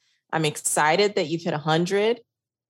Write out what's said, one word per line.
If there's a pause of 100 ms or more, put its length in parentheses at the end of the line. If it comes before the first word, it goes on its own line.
(320)
I'm
excited
that
you've
hit
a
hundred (500)